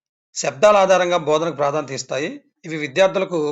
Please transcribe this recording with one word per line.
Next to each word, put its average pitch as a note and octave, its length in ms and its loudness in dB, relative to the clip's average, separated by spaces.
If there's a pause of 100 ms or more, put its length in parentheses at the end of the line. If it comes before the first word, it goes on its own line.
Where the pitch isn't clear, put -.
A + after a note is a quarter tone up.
(340)
శబ్దాల D#3 420 4
ఆధారంగా F#3 420 4 (100)
బోధనకు D#3 280 0
ప్రాధాన్యత C#3+ 360 -2
ఇస్తాయి. C#3 380 -6 (340)
ఇవి D#3+ 120 -10
విద్యార్థులకు F3 600 -2 (140)